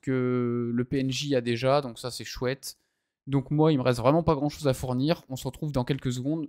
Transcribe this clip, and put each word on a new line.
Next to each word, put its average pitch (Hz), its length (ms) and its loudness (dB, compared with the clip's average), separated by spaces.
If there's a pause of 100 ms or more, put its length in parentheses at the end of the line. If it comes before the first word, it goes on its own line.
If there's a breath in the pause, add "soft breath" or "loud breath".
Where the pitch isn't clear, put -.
que 123 720 0
le 120 120 0
P 135 160 -2
N 131 100 0
J 139 240 -2
a 123 60 4
déjà, 120 400 2
donc 123 180 -10
ça 123 140 -10
c'est - 120 -12
chouette. - 540 -6 (480)
Donc 135 240 -2
moi, 151 220 4
il 143 60 4
me 127 40 0
reste 123 160 2
vraiment 143 240 6
pas 160 140 2
grand 143 120 -2
chose 147 200 -2
à 131 60 2
fournir. 135 540 0
On 131 60 -8
se 127 100 -10
retrouve 147 280 -6
dans 127 100 0
quelques 135 300 -2
secondes. 143 360 -4